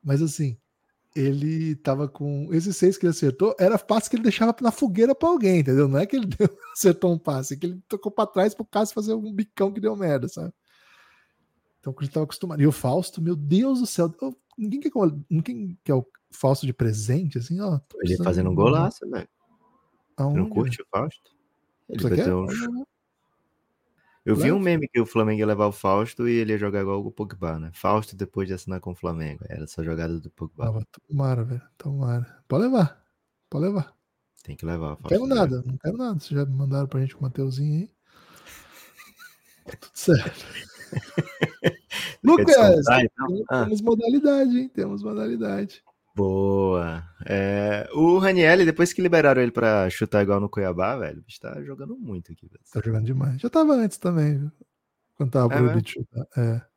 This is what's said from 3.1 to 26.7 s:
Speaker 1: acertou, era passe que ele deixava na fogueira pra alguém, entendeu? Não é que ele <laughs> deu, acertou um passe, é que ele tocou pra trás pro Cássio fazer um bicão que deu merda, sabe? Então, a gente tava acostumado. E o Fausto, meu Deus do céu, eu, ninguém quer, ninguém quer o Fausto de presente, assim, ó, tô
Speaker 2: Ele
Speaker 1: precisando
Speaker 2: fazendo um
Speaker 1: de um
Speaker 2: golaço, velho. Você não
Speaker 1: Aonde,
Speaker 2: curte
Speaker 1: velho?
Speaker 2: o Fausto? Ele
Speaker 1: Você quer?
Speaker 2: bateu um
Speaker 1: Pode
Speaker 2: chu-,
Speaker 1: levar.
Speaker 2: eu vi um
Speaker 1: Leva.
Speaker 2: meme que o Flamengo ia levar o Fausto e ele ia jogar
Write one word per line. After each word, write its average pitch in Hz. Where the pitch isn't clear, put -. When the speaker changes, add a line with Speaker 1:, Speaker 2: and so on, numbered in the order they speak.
Speaker 1:
acertou, 156
era 196
passe -
que -
ele 226
deixava 226
na 240
fogueira 226
pra 330
alguém, 202
entendeu? 135
Não 135
é 185
que 240
ele 247
<laughs> 139
deu, 208
acertou 175
um 165
passe, 135
é 139
que 156
ele 180
tocou 208
pra 214
trás 202
pro 220
Cássio 214
fazer 214
um 220
bicão 196
que 214
deu 214
merda, 151
sabe? 170
Então, 135
a -
gente 139
tava 156
acostumado. 151
E 143
o 156
Fausto, 156
meu 170
Deus 190
do 247
céu, 170
eu, 262
ninguém 220
quer, 302
ninguém 180
quer 147
o 127
Fausto 139
de 127
presente, 120
assim, 131
ó, 180
tô -
Speaker 2:
Ele -
Speaker 1:
precisando 87
Speaker 2:
fazendo 90
um 92
Speaker 1:
de 90
um 101
Speaker 2:
golaço, 160
velho. 110
Você 131
não 139
Speaker 1:
Aonde, 214
Speaker 2:
curte 120
Speaker 1:
velho? -
Speaker 2:
o -
Fausto? -
Ele 110
Speaker 1:
Você 127
quer? 90
Speaker 2:
bateu -
um -
Speaker 1:
Pode 196
Speaker 2:
chu-, 240
Speaker 1:
levar. 247
Speaker 2:
eu 107
vi 151
um 180
Speaker 1:
Leva. 196
Speaker 2:
meme 165
que 120
o 113
Flamengo 107
ia 107
levar 104
o 101
Fausto 104
e 120
ele 113
ia 107
jogar 101